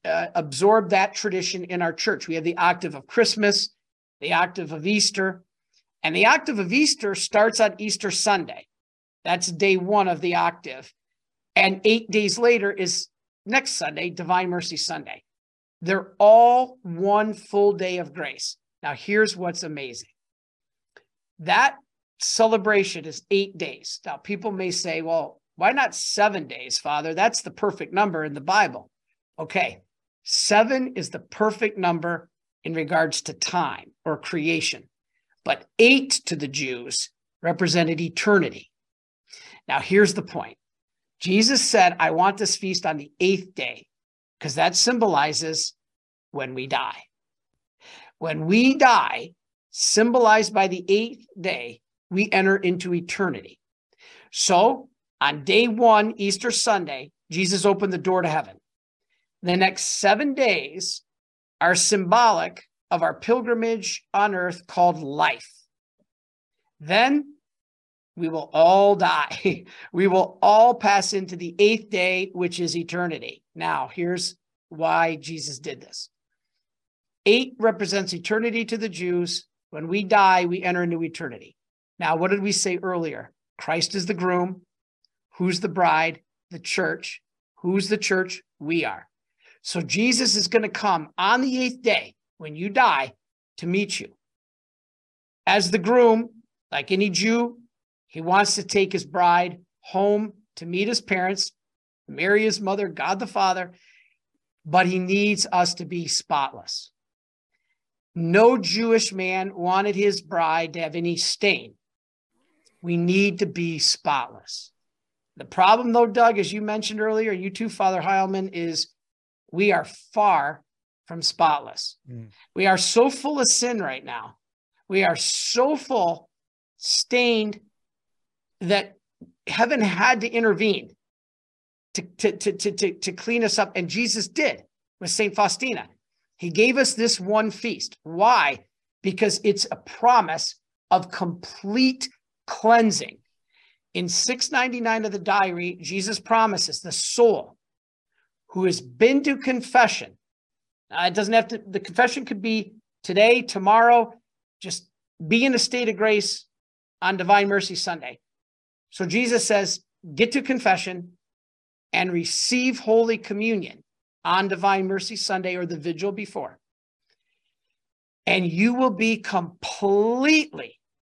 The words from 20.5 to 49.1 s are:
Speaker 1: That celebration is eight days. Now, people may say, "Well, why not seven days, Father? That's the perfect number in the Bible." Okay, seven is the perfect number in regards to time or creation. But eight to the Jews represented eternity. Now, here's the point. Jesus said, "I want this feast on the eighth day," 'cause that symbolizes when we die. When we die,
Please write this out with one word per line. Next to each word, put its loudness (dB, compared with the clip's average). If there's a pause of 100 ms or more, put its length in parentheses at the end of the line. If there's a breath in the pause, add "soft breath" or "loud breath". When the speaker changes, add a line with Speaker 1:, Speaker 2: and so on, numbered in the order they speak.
Speaker 1:
That 2 (420)
celebration 2
is -16
eight 0
days. -12
Now, -10
people -8
may -6
say, -4
"Well, -4 (160)
why 2
not 0
seven 0
days, -8
Father? -4
That's 0
the -12
perfect -4
number 0
in -8
the -12
Bible." 0 (480)
Okay, -4 (420)
seven 0
is -8
the -10
perfect -4
number -4 (340)
in -8
regards -2
to -10
time -6 (120)
or -4
creation. -4 (560)
But -4 (120)
eight 4
to -6
the -6
Jews -8 (320)
represented 0
eternity. 0 (960 loud breath)
Now, -2
here's 4
the -6
point. -10 (640)
Jesus 2
said, 4
"I 2
want 2
this -4
feast -6
on -4
the -16
eighth 0
day," -10 (540)
'cause -8
that 2
symbolizes 0 (580)
when -8
we -10
die. -6 (1120 loud breath)
When -6
we 4
die, 2 (380)